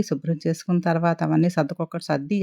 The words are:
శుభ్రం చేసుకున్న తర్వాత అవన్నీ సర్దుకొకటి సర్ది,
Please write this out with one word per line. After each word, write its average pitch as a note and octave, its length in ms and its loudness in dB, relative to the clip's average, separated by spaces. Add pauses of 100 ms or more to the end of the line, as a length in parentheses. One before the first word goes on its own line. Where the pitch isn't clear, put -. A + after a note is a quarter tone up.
శుభ్రం D#3 360 -2
చేసుకున్న E3+ 420 0
తర్వాత E3+ 420 2
అవన్నీ D#3+ 280 2
సర్దుకొకటి E3+ 540 -4
సర్ది, D3 380 -2